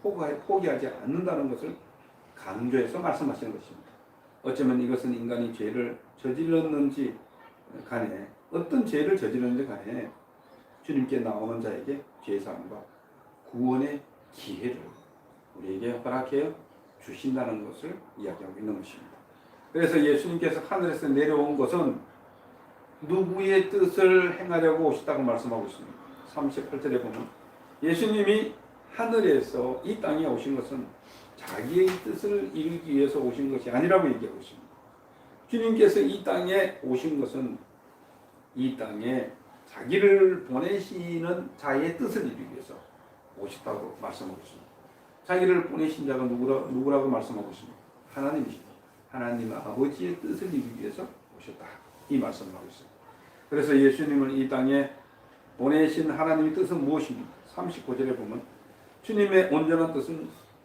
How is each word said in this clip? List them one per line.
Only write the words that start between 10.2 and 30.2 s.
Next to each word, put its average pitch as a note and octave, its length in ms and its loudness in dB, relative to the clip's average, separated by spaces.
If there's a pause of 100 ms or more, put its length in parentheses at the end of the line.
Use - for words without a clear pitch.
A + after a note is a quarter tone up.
주님께 C3 380 0
나오는 A2 380 -4
자에게 A#2 400 -6 (240)
죄사함과 G2 560 -8 (720)
구원의 C3 480 0 (320)
기회를 - 480 -8 (760)
우리에게 G2 420 -6
허락해 C#3 560 -2 (500)
주신다는 B2 640 -4
것을 D#3+ 320 -12 (200)
이야기하고 G2 420 -10
있는 G#2+ 180 -4
것입니다. - 380 -16 (580)
그래서 D#3+ 260 4
예수님께서 D#3 680 2
하늘에서 E3 400 0
내려온 D3 480 4
것은 C#3 420 2 (1000)
누구의 F#3+ 680 2
뜻을 F#3 680 6
행하려고 E3 500 4
오셨다고 C#3 340 -2
말씀하고 A#2 420 -2
있습니다. - 320 -16 (300)
삼십팔 C#3 540 -6
절에 B2+ 200 0
보면 A2+ 260 -8 (540)
예수님이 G#3 720 2 (400)
하늘에서 D#3+ 880 2
이 G3+ 160 -6
땅에 D#3 260 0